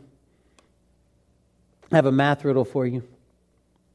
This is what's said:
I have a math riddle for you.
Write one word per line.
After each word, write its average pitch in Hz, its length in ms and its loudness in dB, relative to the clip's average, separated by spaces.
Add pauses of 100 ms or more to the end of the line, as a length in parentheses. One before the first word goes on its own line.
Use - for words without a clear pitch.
(1900)
I 165 40 2
have 151 100 4
a 135 60 2
math 139 320 0
riddle 135 220 0
for 131 200 -4
you. 123 180 -6 (920)